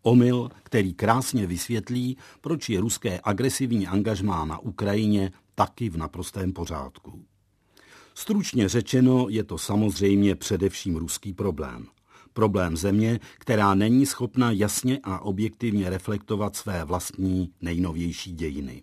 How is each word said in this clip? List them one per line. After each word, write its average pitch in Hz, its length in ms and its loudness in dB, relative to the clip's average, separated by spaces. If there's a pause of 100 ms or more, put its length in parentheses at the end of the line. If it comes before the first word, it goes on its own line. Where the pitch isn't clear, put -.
Omyl, 123 480 6 (140)
který 98 300 0
krásně 113 540 0
vysvětlí, 120 720 -4 (240)
proč 147 280 -6
je 98 100 0
ruské 101 440 -2
agresivní 117 640 0
angažmá 95 580 0
na 78 140 -6
Ukrajině 104 720 0 (240)
taky 107 340 0
v 82 80 -6
naprostém 90 560 -6
pořádku. 78 720 -10 (880)
Stručně 123 540 0
řečeno, 127 600 4
je 107 140 -2
to 85 140 -8
samozřejmě 101 800 2
především 92 600 -2
ruský 82 380 -8
problém. 71 520 -6 (480)
Problém 95 440 2
země, 104 420 2 (180)
která 101 380 4
není 120 300 4
schopna 123 460 0
jasně 110 520 0
a 92 160 -6
objektivně 104 680 -2
reflektovat 104 680 -4
své 90 280 -6
vlastní 90 680 -2 (120)
nejnovější 85 720 -4
dějiny. 71 500 -8